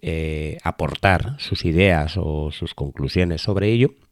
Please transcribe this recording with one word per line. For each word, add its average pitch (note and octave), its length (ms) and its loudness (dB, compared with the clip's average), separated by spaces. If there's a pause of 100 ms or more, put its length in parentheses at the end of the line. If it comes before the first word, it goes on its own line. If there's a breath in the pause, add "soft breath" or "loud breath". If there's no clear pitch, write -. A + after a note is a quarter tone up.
eh, D#2 600 -4
aportar E2+ 760 0
sus - 260 -4
ideas E2 500 4
o D2+ 360 -2
sus - 240 -10
conclusiones D#2 680 -2
sobre G2+ 320 0
ello. B2+ 180 4 (200)